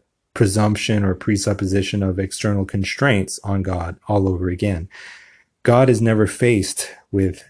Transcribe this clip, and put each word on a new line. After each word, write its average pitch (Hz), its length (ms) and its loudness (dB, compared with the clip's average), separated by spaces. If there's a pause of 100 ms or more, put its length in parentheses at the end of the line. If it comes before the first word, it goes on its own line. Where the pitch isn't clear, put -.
(340)
presumption 107 720 2
or 92 100 0
presupposition 98 880 -2
of 95 160 -2
external 98 460 -2
constraints 101 800 -2
on 98 200 -2
God 87 340 -6 (120)
all 101 180 2
over 92 220 -2
again. 90 400 -4 (760)
God 127 260 6
is 113 120 4
never 110 260 4
faced - 640 0 (200)
with 95 380 -2